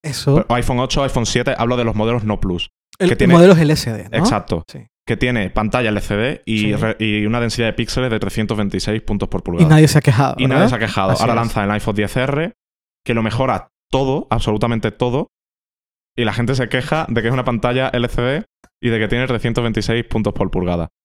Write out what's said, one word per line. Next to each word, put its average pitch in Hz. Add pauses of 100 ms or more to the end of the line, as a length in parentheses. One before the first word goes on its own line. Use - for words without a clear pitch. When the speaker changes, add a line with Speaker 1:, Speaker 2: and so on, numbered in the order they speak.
Speaker 1:
Eso. 143
Speaker 2:
O 117
iPhone 123
ocho, 131
iPhone 127
siete, 123
hablo 120
de 120
los 110
modelos 110
no 104
Plus. 87 (300)
Speaker 1:
El 180
Speaker 2:
Que -
tiene -
Speaker 1:
modelo 175
es 165
L 151
C -
D, 107
¿no? -
Speaker 2:
Exacto. 104
Speaker 1:
Sí. - (220)
Speaker 2:
Que 113
tiene 117
pantalla 110
L 104
C -
D 117
y 110
Speaker 1:
Sí. 104
Speaker 2:
re-, 110
y 107
una 117
densidad 113
de 107
píxeles 123
de 110
trescientos 107
veintiséis 104
puntos 101
por 95
Speaker 1:
Y -
Speaker 2:
pulgada. 87
Speaker 1:
nadie 156
se 151
ha 143
quejado, 135
Speaker 2:
Y 127
nadie 131
Speaker 1:
¿verdad? 190
Speaker 2:
se 123
ha 107
quejado. 98
Speaker 1:
Así -
Speaker 2:
Ahora 117
Speaker 1:
es. 113
Speaker 2:
lanza 113
el 101
iPhone 104
diez 104
R, 139 (520)
que 123
lo 113
mejora 113 (200)
todo, 135
absolutamente 113
todo. 123 (920)
Y 120
la 104
gente 120
se 123
queja 151
de 117
que 113
es 123
una 127
pantalla 123
L 123
C -
D 135 (360)
y 120
de 113
que 107
tiene 120
trescientos 120
veintiséis 113
puntos 104
por 95
pulgada. 87 (160)